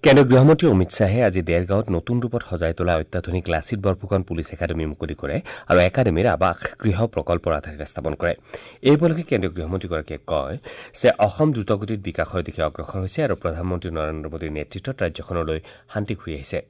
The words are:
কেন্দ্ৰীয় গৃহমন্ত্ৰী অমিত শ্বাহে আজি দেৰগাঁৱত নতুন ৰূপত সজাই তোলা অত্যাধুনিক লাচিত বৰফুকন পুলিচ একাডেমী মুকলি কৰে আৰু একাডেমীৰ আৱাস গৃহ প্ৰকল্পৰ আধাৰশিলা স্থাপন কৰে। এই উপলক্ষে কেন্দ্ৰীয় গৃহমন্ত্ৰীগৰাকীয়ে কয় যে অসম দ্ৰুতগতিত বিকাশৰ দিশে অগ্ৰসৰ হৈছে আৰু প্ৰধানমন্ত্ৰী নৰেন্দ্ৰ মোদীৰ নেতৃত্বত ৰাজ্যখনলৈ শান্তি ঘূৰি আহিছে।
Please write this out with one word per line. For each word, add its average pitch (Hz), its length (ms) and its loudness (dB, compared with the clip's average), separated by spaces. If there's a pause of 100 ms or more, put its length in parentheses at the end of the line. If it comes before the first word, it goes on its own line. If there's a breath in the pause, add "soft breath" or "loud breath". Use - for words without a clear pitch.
কেন্দ্ৰীয় 139 260 8
গৃহমন্ত্ৰী 139 380 8
অমিত 92 240 6
শ্বাহে 104 320 2
আজি 95 180 2
দেৰগাঁৱত 90 500 0
নতুন 90 300 -2
ৰূপত 120 280 -4
সজাই 82 240 -2
তোলা 87 220 0
অত্যাধুনিক 87 540 -4
লাচিত 85 300 -2
বৰফুকন 95 440 -2
পুলিচ 82 300 -6
একাডেমী 80 320 -4
মুকলি 76 360 -6
কৰে 71 160 -4 (320 loud breath)
আৰু 90 100 6
একাডেমীৰ 92 540 2
আৱাস 85 240 0 (260)
গৃহ 98 240 0
প্ৰকল্পৰ 85 520 -4
আধাৰশিলা 73 260 -12
স্থাপন 73 280 -6
কৰে। 85 200 -2 (480 loud breath)
এই 139 140 6
উপলক্ষে 160 280 2
কেন্দ্ৰীয় 92 320 -2
গৃহমন্ত্ৰীগৰাকীয়ে 82 720 -6
কয় 73 280 -4 (460 loud breath)
যে 123 80 6 (100)
অসম 107 320 2
দ্ৰুতগতিত 107 560 -2
বিকাশৰ 85 340 -4
দিশে 80 220 -6
অগ্ৰসৰ 82 400 -6
হৈছে - 240 -6
আৰু 98 80 0
প্ৰধানমন্ত্ৰী 87 560 -6
নৰেন্দ্ৰ 78 420 -6
মোদীৰ 80 180 -8
নেতৃত্বত 76 520 -8
ৰাজ্যখনলৈ 80 560 -4 (340 loud breath)
শান্তি 104 220 -4
ঘূৰি 85 200 -12
আহিছে। 71 240 -6 (100)